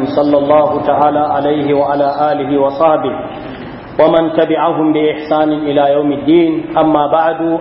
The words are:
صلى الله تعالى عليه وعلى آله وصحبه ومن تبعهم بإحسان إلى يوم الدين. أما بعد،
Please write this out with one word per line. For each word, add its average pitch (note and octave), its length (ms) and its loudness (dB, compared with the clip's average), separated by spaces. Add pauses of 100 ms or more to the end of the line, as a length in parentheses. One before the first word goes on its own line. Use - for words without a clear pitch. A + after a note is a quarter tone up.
(160)
صلى D3 220 2
الله D3 320 2 (160)
تعالى C#3+ 320 2 (160)
عليه C#3+ 400 0
وعلى C#3+ 340 0 (240)
آله C#3 180 -4 (100)
وصحبه C#3 540 0 (840)
ومن E3 320 4
تبعهم D#3 600 0
بإحسان D3+ 600 0
إلى D3 400 0
يوم D3 200 0
الدين. D#3 680 0
أما D3+ 340 2
بعد، D#3+ 280 0 (200)